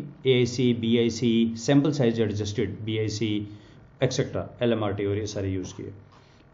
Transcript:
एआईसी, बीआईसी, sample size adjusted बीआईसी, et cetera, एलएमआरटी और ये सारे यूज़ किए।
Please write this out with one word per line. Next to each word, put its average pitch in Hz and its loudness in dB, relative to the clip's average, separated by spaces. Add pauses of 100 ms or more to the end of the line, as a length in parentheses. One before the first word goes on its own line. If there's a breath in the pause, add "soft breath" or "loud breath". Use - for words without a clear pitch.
(260)
एआईसी, 123 4
बीआईसी, 113 2
sample 143 2
size 117 2
adjusted 101 -2
बीआईसी, 107 -2 (560 loud breath)
et 127 2
cetera, 101 -4 (180)
एलएमआरटी 107 0
और 101 0
ये 107 -4
सारे 98 -4
यूज़ 92 -6
किए। 98 -12 (600 soft breath)